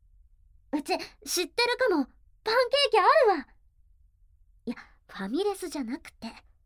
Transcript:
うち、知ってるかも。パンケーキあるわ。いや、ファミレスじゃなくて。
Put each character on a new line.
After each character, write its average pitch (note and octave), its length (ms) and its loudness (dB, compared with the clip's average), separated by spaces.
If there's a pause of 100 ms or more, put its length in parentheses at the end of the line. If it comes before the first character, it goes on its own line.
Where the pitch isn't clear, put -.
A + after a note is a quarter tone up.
(720)
う D4 80 -2
ち、 D#4+ 160 -4 (280)
知 F4 180 -4
っ - 40 -6
て - 160 0
る A#4+ 140 0
か B4+ 180 2
も。 C4+ 120 0 (360)
パ G#4+ 80 -4
ン A4+ 40 0 (140)
ケ C5+ 60 0 (140)
ー - 20 0
キ A4 80 4
あ F4+ 40 4 (300)
る F#3 60 -2
わ。 - 80 -14 (1160)
い A#3+ 60 -10
や、 - 40 -10 (320)
フ - 160 -14
ァ G3 60 -8
ミ D4 140 -4
レ G4+ 120 -4
ス F4+ 140 -12
じ D#4 100 -10
ゃ C4+ 40 -6
な A#3+ 160 -8
く - 120 -20
て。 - 220 -16 (320)